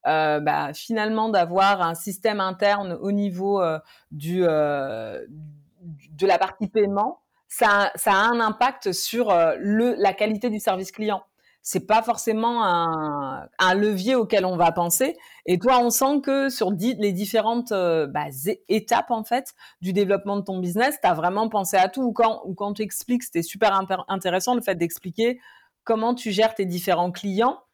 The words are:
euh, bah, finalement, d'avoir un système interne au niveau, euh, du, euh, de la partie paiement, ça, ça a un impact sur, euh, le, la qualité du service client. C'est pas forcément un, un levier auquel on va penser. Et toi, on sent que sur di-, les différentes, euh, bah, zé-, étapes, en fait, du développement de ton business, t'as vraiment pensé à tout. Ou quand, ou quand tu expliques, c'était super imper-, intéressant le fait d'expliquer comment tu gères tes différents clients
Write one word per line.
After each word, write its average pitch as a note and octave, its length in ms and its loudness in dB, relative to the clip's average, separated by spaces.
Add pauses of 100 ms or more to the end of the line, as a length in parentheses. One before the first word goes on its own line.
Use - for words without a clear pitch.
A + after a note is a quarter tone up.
euh, D3+ 340 2
bah, D3+ 340 -2
finalement, A3 540 -2
d'avoir F#3+ 540 4
un E3+ 120 0
système G#3 460 -4
interne F#3+ 600 0
au G3+ 120 -2
niveau, G3 480 0
euh, D#3+ 180 0 (320)
du, E3 340 -2
euh, C3+ 840 -2 (540)
de D#3+ 460 -6
la F3+ 120 4
partie F#3+ 300 -2
paiement, G#3 520 0 (280)
ça, G3+ 460 2
ça G3+ 180 0
a G3+ 160 4
un A#3+ 120 2
impact A3 520 0
sur, A3+ 380 -2
euh, E3 280 4
le, A3 400 2
la G3 140 2
qualité G#3+ 380 -2
du G#3 80 -4
service F#3+ 340 -2
client. G#3+ 300 -4 (460)
C'est G3 160 -2
pas A3 160 4
forcément A3+ 640 0
un, D#3 840 -2 (100)
un F#3 160 4
levier G#3 400 0
auquel G#3+ 300 2
on F#3 120 -2
va E3+ 140 4
penser. F3+ 460 0 (300)
Et F3+ 120 2
toi, B3 220 4
on A#3+ 100 2
sent C#4 320 2
que C#4 260 0
sur G#3+ 220 -2
di-, G#3 240 0
les G3+ 180 0
différentes, A3 600 -2
euh, E3 340 2
bah, D3 240 -6
zé-, C#3 380 -6
étapes, A3 420 0
en A3 140 -2
fait, C4 280 -4 (280)
du F#3 120 -4
développement G3+ 440 0
de G3+ 60 -4
ton F#3+ 180 -6
business, G#3+ 420 0
t'as F3+ 120 2
vraiment F#3+ 340 0
pensé G3+ 280 -2
à F#3 120 4
tout. C4 140 -4
Ou A#3+ 100 0
quand, A3+ 320 0
ou F#3+ 100 -8
quand G3+ 200 -6
tu A3 80 -6
expliques, A#3+ 420 -4
c'était - 180 -4
super G3 320 2
imper-, F#3+ 320 -2
intéressant F#3+ 480 0
le A#3+ 60 0
fait G3 160 -2
d'expliquer F#3+ 640 -2 (420)
comment A3+ 320 0
tu A#3+ 160 -6
gères A3 240 2
tes G3 120 -2
différents F3+ 440 0
clients G3+ 480 -2 (160)